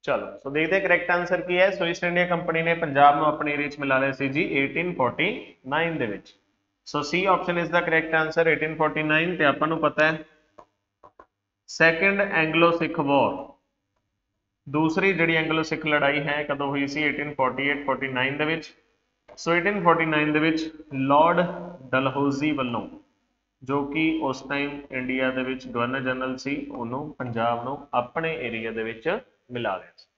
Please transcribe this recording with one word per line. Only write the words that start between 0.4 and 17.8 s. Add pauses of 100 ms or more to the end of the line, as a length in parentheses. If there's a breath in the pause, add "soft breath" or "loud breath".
so
देखते
हैं
करेक्ट
आंसर
की
है। (120)
So
ईस्ट
इंडिया
कंपनी
ने
पंजाब
ਨੂੰ
ਆਪਣੇ
ਏਰੀਆ
'ਚ
ਮਿਲਾ
ਲਿਆ
ਸੀ
ਜੀ (160)
ਏਟੀਨ
ਫੋਰਟੀ (400)
ਨਾਈਨ
ਦੇ
ਵਿੱਚ। (540)
So
C (120)
option
is
the
correct
answer,
eighteen
forty
nine।
ਤੇ
ਆਪਾਂ
ਨੂੰ
ਪਤਾ
ਹੈ (1500)
ਸੈਕੰਡ
ਐਂਗਲੋ
ਸਿੱਖ
ਵਾਰ, (1300)
ਦੂਸਰੀ
ਜਿਹੜੀ
ਐਂਗਲੋ
ਸਿੱਖ
ਲੜਾਈ
ਹੈ,
ਕਦੋਂ
ਹੋਈ
ਸੀ?
ਏਟੀਨ
ਫੋਰਟੀ
ਏਟ